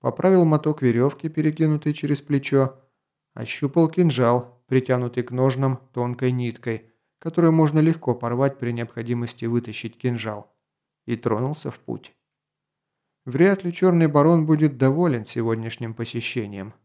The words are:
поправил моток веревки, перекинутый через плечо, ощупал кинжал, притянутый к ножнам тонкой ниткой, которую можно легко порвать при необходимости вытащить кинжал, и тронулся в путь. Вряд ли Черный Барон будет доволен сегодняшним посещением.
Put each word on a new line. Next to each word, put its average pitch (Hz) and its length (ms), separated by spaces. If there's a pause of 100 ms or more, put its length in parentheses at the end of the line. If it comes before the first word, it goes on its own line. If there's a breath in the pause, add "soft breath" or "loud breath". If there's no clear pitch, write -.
поправил 180 440
моток 151 380
веревки, 127 460
перекинутый 156 640
через 147 260
плечо, 135 600 (540)
ощупал 143 540
кинжал, 123 760
притянутый 127 560
к 120 80
ножнам 131 480 (140)
тонкой 123 400
ниткой, 120 580 (280)
которую 165 340
можно 156 260
легко 160 360
порвать 120 440
при 120 120
необходимости 117 760
вытащить 117 500
кинжал, 110 580 (520)
и 117 100
тронулся 127 540
в - 80
путь. - 360 (1080)
Вряд 185 400
ли 175 80
Черный 175 340
Барон 151 380
будет 151 320
доволен 135 480
сегодняшним 113 680
посещением. 110 800 (100)